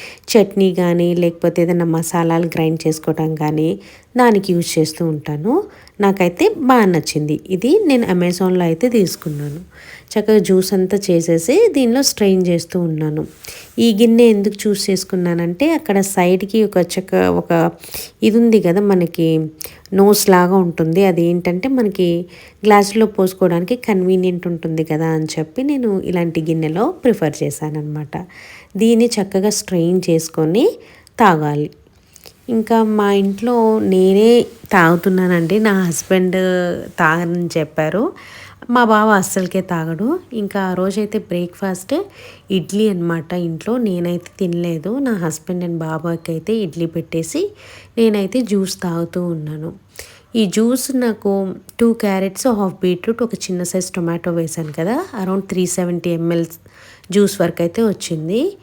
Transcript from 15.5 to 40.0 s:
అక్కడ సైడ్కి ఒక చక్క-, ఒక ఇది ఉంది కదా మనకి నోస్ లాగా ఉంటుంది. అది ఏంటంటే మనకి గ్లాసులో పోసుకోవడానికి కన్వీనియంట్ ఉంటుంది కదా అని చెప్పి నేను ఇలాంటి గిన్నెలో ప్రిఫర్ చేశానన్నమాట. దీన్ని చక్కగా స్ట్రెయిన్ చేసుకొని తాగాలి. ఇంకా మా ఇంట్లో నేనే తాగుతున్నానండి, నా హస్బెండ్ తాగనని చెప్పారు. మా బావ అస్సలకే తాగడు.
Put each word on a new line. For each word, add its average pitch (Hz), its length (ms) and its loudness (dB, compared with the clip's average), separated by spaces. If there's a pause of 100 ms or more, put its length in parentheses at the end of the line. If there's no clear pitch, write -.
అక్కడ 214 260 0
సైడ్కి 190 640 0
ఒక 202 140 0
చక్క-, 185 380 -2
ఒక 175 560 2 (520)
ఇది 220 140 4
ఉంది 226 240 4
కదా 180 200 2
మనకి 165 680 0 (440)
నోస్ 196 360 4
లాగా 180 260 6
ఉంటుంది. 170 500 2
అది 165 160 2
ఏంటంటే 175 460 0
మనకి 190 580 0 (400)
గ్లాసులో 208 400 4
పోసుకోవడానికి 185 720 0
కన్వీనియంట్ 185 720 0
ఉంటుంది 160 360 -4
కదా 160 220 -2
అని 160 200 0
చెప్పి 156 380 -6
నేను 247 420 0
ఇలాంటి 170 360 -2
గిన్నెలో 160 500 -2
ప్రిఫర్ 160 520 0
చేశానన్నమాట. 151 840 -6 (520)
దీన్ని 226 320 4 (120)
చక్కగా 190 280 0
స్ట్రెయిన్ 180 600 0
చేసుకొని 165 680 0 (420)
తాగాలి. 151 520 2 (800)
ఇంకా 226 340 2
మా 208 280 0
ఇంట్లో 220 680 0
నేనే 202 600 4 (300)
తాగుతున్నానండి, 180 880 2
నా 196 240 2
హస్బెండ్ 180 520 0 (640)
తాగనని 170 580 0
చెప్పారు. 160 560 -2 (560)
మా 240 140 4
బావ 220 260 4
అస్సలకే 190 520 0
తాగడు. 175 580 -4 (140)